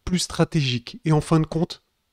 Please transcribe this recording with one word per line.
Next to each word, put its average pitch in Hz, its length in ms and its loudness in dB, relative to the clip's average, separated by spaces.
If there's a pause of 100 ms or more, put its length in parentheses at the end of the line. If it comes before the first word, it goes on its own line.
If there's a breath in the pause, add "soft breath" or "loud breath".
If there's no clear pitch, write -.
plus 180 160 0
stratégiques 135 840 -2
et 156 80 4
en 151 80 4
fin 160 180 2
de 156 60 2
compte, - 380 -4 (300)